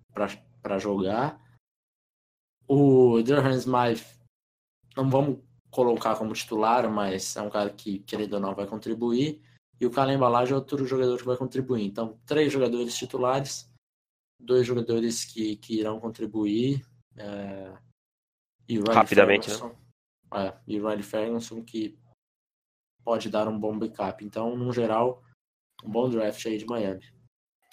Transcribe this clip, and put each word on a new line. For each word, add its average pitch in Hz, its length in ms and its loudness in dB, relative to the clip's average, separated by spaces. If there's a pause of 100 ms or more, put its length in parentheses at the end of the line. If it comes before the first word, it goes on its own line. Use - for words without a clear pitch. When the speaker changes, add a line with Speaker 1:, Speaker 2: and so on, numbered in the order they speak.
(140)
Speaker 1:
pra, 104 140 -2 (340)
pra 101 200 -4
jogar. 101 600 -2 (1300)
O 131 560 8
Durham 135 300 4
Smythe, 123 520 0 (920)
não 135 120 0
vamos 139 320 2 (300)
colocar 113 460 2
como 110 180 -6
titular, 113 560 0
mas 98 460 -4
é 110 60 -6
um 104 80 -6
cara 104 200 -2
que, 98 300 -10
querendo 104 340 -6
ou 101 60 -4
não, 98 140 -4
vai 101 120 -8
contribuir. 117 760 -2 (400)
E 123 60 2
o 120 40 -2
Kalen 135 280 2
Ballage 127 340 2
é 139 40 2
outro 135 300 -4
jogador 127 320 0
que 120 60 -14
vai 127 120 -2
contribuir. 127 480 -2
Então, 110 400 -6
três 147 280 2
jogadores 120 440 0
titulares, 131 760 -4 (680)
dois 123 260 4
jogadores 117 580 -2
que, 107 320 -6
que 107 240 -4
irão 107 180 -4
contribuir, 113 880 -2 (300)
é... 98 600 -12 (920)
e 113 100 -2
o 101 40 0
Riley 110 120 2
Speaker 2:
Rapidamente, 104 560 6
né? 107 60 -4
Speaker 1:
Ferguson, 117 220 -12 (560)
é, 98 220 -4 (100)
e 104 140 -4
o 107 80 -2
Riley 104 140 -2
Ferguson, 113 640 -6
que 107 340 -8 (1040)
pode 113 260 -2
dar 107 200 0
um 110 100 -4
bom 107 200 -4
backup. 104 460 -6
Então, 113 320 -6
num 123 160 -4
geral, 117 500 0 (640)
um 110 60 -12
bom 120 180 0
draft 110 380 -4
aí 110 100 -4
de 107 80 -10
Miami. 107 400 -6 (680)